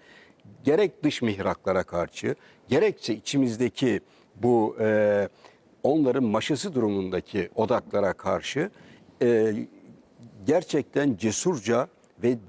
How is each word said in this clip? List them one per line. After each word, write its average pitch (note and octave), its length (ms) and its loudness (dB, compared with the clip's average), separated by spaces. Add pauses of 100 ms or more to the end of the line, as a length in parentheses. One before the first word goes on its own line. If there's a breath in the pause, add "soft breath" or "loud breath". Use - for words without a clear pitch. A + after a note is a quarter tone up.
(640 loud breath)
gerek F3+ 400 2
dış D3 180 0
mihraklara F#2+ 600 -2
karşı, F2 520 -4 (340 loud breath)
gerekse F#3 460 0
içimizdeki A#2 840 -2 (360 soft breath)
bu, A#2 440 2
e, G#2 480 2 (540 loud breath)
onların C3+ 420 2
maşası B2+ 500 -2
durumundaki G2 800 -2
odaklara G#2+ 580 0
karşı, G2 580 -4 (520 loud breath)
e, A2+ 300 4 (920)
gerçekten C#3+ 680 0
cesurca A#2 720 -2 (340)
ve A#2+ 160 0 (100)